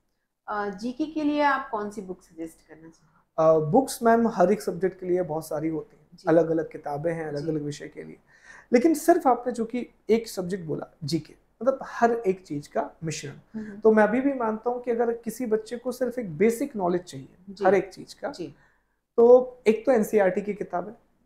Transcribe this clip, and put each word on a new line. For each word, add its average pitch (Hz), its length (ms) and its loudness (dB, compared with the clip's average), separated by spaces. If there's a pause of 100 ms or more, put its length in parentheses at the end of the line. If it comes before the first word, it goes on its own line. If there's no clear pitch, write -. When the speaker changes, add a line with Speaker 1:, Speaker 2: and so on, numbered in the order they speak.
(480)
Speaker 1:
अ, 208 220 -6
जीके 233 360 -6
के 311 180 -6
लिए 294 180 0
आप 269 280 0
कौन 208 200 -6
सी 208 120 -12
book 185 200 -12
सजेस्ट 165 460 -16
करना 160 220 -20
चाहेंगे? - 320 -20 (160)
Speaker 2:
अ, 160 340 4
books, - 320 2
मैम, 233 240 4
हर 185 240 2
एक 214 100 -2
subject 185 380 -4
के 190 60 -12
लिए 180 160 0
बहुत 156 260 -6
सारी 156 220 -4
होती 151 280 -8
हैं, - 160 -20
Speaker 1:
जी। - 140 -20
Speaker 2:
अलग-अलग 160 440 4
किताबें 151 420 -6
हैं, 160 180 -6
Speaker 1:
जी। 143 60 -6
Speaker 2:
अलग-अलग 156 240 -4
विषय 147 260 -10
के 151 160 -16
लिए। 160 140 -18 (560)
लेकिन 311 200 6
सिर्फ 330 340 2
आपने 240 260 0
जो 220 120 -4
कि 240 220 -8 (220)
एक 226 180 2
subject 180 380 -8
बोला, 147 380 -10
जीके, 156 300 -4 (280)
मतलब 269 220 0
हर - 280 0
एक 190 340 -4
चीज़ 147 240 -10
का 285 220 -6 (120)
मिश्रण। 151 560 -10
Speaker 1:
हम्म। 208 200 -14
Speaker 2:
तो 220 120 4
मैं 220 120 6
अभी 220 180 2
भी 277 120 0
मानता 226 360 -4
हूँ 247 140 -4
कि 254 80 -4
अगर 233 220 0
किसी 233 320 -8
बच्चे 220 320 -4
को 240 140 -8
सिर्फ 247 280 -4
एक 180 180 -8
basic 226 380 2
knowledge 180 260 -2
चाहिए - 280 -16 (200)
Speaker 1:
जी। 196 160 -4
Speaker 2:
हर 190 100 6
एक - 180 -2
चीज़ - 280 -20
का, 202 100 -8
Speaker 1:
जी। - 240 -14 (640)
Speaker 2:
तो 247 400 8 (100)
एक 220 180 2
तो 269 60 2
एनसीईआरटी 208 500 2
की 202 120 -6
किताब 185 340 -8
है, 220 80 -16 (300)